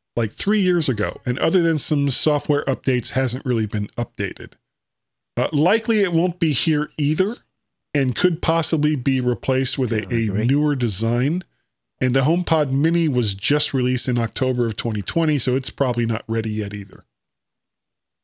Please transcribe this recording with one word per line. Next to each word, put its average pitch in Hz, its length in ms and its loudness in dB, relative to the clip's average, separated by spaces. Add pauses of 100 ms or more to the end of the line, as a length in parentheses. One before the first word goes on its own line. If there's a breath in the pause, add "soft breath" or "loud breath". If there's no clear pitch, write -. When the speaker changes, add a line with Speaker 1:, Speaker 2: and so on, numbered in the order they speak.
(160)
Speaker 1:
like, 117 160 -2
three 208 300 0
years 175 280 2
ago, 101 360 -2
and 123 140 -2
other 175 220 2
than 165 160 2
some 143 320 0
software 147 560 0
updates, 127 460 0
hasn't 131 340 -2
really 117 220 0
been 104 200 -4 (100)
updated. - 560 -6 (840)
Uh, 123 140 2
likely 214 480 2
it 185 140 0
won't 170 260 0
be 156 140 2
here 151 440 0
either, 160 400 0 (560)
and 135 220 0
could 180 260 2
possibly 156 540 2
be 131 240 0
replaced 127 580 0
with 123 140 0
a, 107 100 0
Speaker 2:
Yeah, - 80 -8
I 117 40 -4
Speaker 1:
a 117 100 0
Speaker 2:
agree. 110 240 0
Speaker 1:
newer 147 280 2
design. 123 680 0 (580)
And 127 140 0
the 135 60 2
HomePod 160 500 0
Mini 160 360 2
was 120 280 0
just 143 380 -2
released 127 360 0
in 120 80 0
October 123 480 0
of 110 100 -2
twenty 107 280 -4
twenty, 156 340 0
so 127 180 0
it's 135 140 -4
probably 120 360 -2
not 113 220 -2
ready 110 220 -2
yet 107 240 -6
either. - 320 -14 (1200)